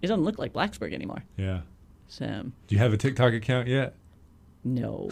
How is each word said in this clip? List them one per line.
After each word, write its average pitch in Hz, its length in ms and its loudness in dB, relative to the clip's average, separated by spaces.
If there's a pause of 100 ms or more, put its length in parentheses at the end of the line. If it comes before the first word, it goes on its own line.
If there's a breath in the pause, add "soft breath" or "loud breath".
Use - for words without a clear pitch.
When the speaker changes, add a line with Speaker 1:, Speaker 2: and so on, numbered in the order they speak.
Speaker 1:
it - 60 -2
doesn't 190 180 2
look - 140 -2
like - 160 -6
Blacksburg 143 400 -4
anymore. 78 280 -8 (140)
Speaker 2:
Yeah. 95 260 -2 (460)
Speaker 1:
So. - 360 -8 (220)
Speaker 2:
Do - 80 0
you 101 40 8
have 117 160 6
a - 20 4
TikTok 123 380 4
account 123 340 0
yet? 131 260 0 (720)
Speaker 1:
No. 123 480 -4